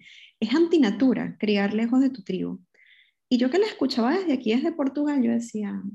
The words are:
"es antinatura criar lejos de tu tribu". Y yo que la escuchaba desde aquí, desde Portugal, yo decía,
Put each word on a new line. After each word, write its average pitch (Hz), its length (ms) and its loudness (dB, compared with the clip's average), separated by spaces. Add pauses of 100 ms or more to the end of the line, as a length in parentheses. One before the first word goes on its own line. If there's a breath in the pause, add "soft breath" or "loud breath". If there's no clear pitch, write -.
(400 loud breath)
"es 220 140 -2
antinatura 262 840 2
criar 202 360 0
lejos 233 260 2
de 269 100 2
tu 254 120 -12
tribu". 180 380 -6 (680 soft breath)
Y 247 100 2
yo 247 120 2
que 359 80 0
la 427 80 4
escuchaba 262 520 0
desde 359 140 0
aquí, 220 220 0
desde 294 180 0
Portugal, 294 500 -2
yo 233 100 2
decía, 208 500 -4 (120)